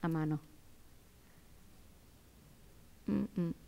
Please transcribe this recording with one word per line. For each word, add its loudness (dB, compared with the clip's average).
A 4
mano. 6
Mm, 6
mm. 4